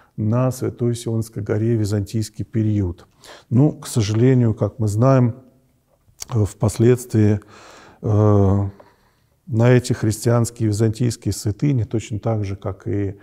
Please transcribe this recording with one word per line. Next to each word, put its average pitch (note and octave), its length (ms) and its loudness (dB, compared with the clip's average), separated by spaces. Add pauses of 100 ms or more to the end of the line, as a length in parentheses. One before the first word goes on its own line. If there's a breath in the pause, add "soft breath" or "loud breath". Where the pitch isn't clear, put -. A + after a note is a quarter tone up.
(160 loud breath)
на A#2 340 0
Святой A#2+ 440 -4
Сионской A2+ 480 -6
горе A2 340 -2
в A2 40 0
византийский G#2 640 -4
период. G#2 600 -2 (440 loud breath)
Ну, C#3 220 4
к - 140 -18
сожалению, A#2 680 2
как G#2+ 240 -4
мы G#2+ 100 -2
знаем, A#2+ 460 4 (1000)
э, A2 120 2
впоследствии, A2 960 0 (640 loud breath)
э, G2+ 640 2 (800 soft breath)
на A#2 240 2
эти B2 220 4
христианские A#2 760 -2
византийские A2 640 -2
святыни, B2+ 500 -2
точно G#2 360 -6
так A2 260 -4
же, G2 120 -8
как G2 320 -10
и G2+ 340 -4